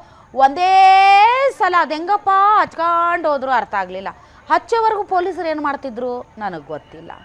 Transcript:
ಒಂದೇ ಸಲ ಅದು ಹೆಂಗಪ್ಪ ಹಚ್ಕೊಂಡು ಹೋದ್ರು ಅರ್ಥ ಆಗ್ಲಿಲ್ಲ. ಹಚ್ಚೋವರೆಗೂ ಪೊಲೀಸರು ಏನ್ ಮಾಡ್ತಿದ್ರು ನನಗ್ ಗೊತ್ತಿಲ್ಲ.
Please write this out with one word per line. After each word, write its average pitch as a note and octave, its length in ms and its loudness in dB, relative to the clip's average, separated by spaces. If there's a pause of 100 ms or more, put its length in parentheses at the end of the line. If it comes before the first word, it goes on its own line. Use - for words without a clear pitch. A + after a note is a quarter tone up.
(360)
ಒಂದೇ F#4+ 880 4 (340)
ಸಲ F4+ 220 0
ಅದು D4+ 140 -2
ಹೆಂಗಪ್ಪ F4+ 400 -4
ಹಚ್ಕೊಂಡು E4+ 960 0
ಹೋದ್ರು C4+ 220 -4
ಅರ್ಥ A3 220 -2
ಆಗ್ಲಿಲ್ಲ. F#3+ 360 -8 (420)
ಹಚ್ಚೋವರೆಗೂ A4 520 -2
ಪೊಲೀಸರು F4+ 440 -6
ಏನ್ D4+ 140 -6
ಮಾಡ್ತಿದ್ರು B3+ 760 -8
ನನಗ್ F3+ 300 -12
ಗೊತ್ತಿಲ್ಲ. D#3+ 440 -16 (140)